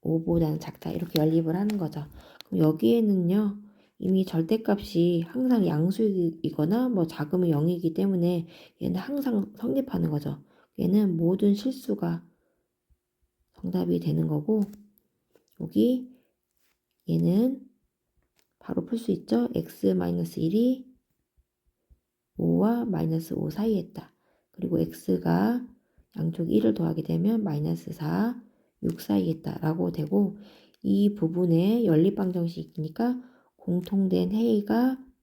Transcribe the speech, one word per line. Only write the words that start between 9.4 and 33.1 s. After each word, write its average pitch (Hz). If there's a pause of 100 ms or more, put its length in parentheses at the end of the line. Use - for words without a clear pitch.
성립하는 247
거죠. 147 (360)
얘는 190
모든 185
실수가 202 (1300)
정답이 180
되는 160
거고 156 (1000)
여기 247 (960)
얘는 180 (1000)
바로 -
풀 233
수 220
있죠. 233
X -
마이너스 175
일이 240 (1500)
오와 190
마이너스 165
오 -
사이에 208
있다. - (380)
그리고 175
X가 175 (520)
양쪽 165
일을 214
더하게 160
되면 196
마이너스 165
사, 180 (420)
육 165
사이에 202
있다라고 165
되고 190 (440)
이 202
부분에 180
연립방정식이니까 175 (340)